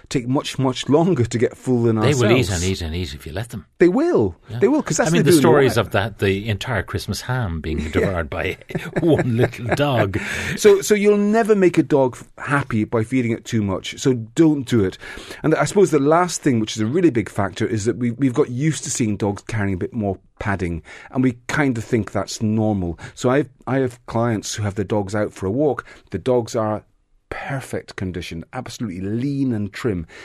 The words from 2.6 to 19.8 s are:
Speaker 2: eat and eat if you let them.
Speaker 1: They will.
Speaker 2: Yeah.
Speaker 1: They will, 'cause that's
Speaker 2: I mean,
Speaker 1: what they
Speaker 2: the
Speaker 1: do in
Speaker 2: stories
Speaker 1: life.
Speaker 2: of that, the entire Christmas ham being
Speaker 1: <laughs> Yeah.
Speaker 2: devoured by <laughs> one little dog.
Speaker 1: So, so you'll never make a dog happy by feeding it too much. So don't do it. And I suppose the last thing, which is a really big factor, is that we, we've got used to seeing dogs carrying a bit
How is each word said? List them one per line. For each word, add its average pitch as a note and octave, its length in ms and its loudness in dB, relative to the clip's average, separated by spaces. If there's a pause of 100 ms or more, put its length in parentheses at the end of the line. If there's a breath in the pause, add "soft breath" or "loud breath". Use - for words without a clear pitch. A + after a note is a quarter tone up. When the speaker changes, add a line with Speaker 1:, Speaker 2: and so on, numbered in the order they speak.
Speaker 2:
eat F#2 160 -2
and E2 120 -6
eat E2+ 200 -6
if - 120 -16
you D#2+ 60 -12
let G2+ 200 -8
them. G2+ 140 -12 (120)
Speaker 1:
They F3 100 6
will. F#3+ 480 2 (140)
Speaker 2:
Yeah. G#2+ 100 -10
Speaker 1:
They G3+ 80 4
will, C#4+ 160 2
'cause - 140 -2
that's D#3+ 120 2
Speaker 2:
I D#3+ 40 2
mean, A#3+ 60 4
Speaker 1:
what G3 80 4
they - 40 6
Speaker 2:
the - 0 -
Speaker 1:
do F3 60 8
in C#3 40 4
Speaker 2:
stories C3+ 360 4
Speaker 1:
life. A2 80 2
Speaker 2:
of - 80 -12
that, G#2 260 -2
the G2+ 300 0
entire G#2+ 340 -2
Christmas - 380 -6
ham G2+ 400 -4
being D#2 180 -2
Speaker 1:
<laughs> D2+ 40 -4
Yeah. D#2 80 -6
Speaker 2:
devoured E2+ 380 0
by E2+ 280 -4 (220)
<laughs> E3+ 200 -8
one B2+ 380 2
little A#2+ 380 -2
dog. A#2 440 0 (380 loud breath)
Speaker 1:
So, G3+ 240 6
so G#3 140 2
you'll G#3 200 4
never G#3 400 2
make F#3 220 4
a D#3+ 60 4
dog C3+ 340 2 (200)
happy C3+ 460 -2
by A2 220 -2
feeding A#2+ 260 0
it - 140 -4
too A#2 160 -2
much. G2 360 -4
So C3 180 2 (200)
don't D3+ 320 4
do A2+ 160 4
it. F#2 140 -2 (460 loud breath)
And D3+ 120 2
I C#3+ 80 2
suppose F3+ 280 4
the D#3 80 4
last D#3+ 420 2
thing, B2 180 2
which G#2+ 160 -4
is A2 60 -4
a G#2+ 40 0
really D#3+ 240 2
big A#2 200 0
factor, G2 360 -2
is G#2 200 -2
that A#2 100 0
we, A#2+ 160 -2
we've C3 220 0
got A#2+ 160 2
used C#3 340 -2
to C3 80 -8
seeing G#2+ 240 0
dogs G2+ 320 -2
carrying G2 280 -2
a - 20 -4
bit G2 160 -6